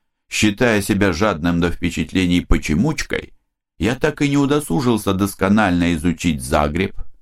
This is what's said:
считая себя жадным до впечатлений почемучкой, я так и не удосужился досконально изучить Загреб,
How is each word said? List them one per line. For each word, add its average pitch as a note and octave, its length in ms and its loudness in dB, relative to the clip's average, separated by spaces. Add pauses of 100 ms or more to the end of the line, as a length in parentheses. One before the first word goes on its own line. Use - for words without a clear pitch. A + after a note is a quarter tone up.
(300)
считая G#2+ 500 2
себя G2 320 2
жадным E2+ 480 0
до F2 100 2
впечатлений F2 720 0
почемучкой, - 920 -2 (440)
я - 160 0
так D3+ 280 -2
и C#3+ 80 0
не C#3+ 80 2
удосужился C#3 760 0
досконально F#2+ 800 2
изучить E2 480 -2
Загреб, D2+ 560 -2 (240)